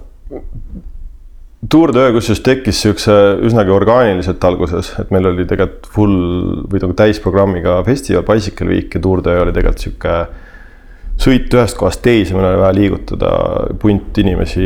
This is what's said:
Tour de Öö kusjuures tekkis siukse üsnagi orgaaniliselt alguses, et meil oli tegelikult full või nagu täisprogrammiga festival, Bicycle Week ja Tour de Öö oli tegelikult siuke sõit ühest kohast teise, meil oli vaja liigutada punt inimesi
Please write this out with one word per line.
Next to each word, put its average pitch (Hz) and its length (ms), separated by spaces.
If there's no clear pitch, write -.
Tour 160 240
de 120 60
Öö 131 140
kusjuures 110 300
tekkis 131 400
siukse 107 300
üsnagi 113 320
orgaaniliselt 98 720
alguses, 90 540
et - 140
meil 95 140
oli 90 220
tegelikult 92 400
full 101 300
või 98 160
nagu 92 100
täisprogrammiga 95 880
festival, 95 440
Bicycle 98 420
Week 90 240
ja 85 80
Tour 92 220
de 85 80
Öö 87 160
oli 87 80
tegelikult 87 320
siuke 85 300
sõit - 420
ühest 120 240
kohast - 240
teise, 107 320
meil 92 140
oli 92 100
vaja 95 160
liigutada 95 580
punt - 420
inimesi 92 480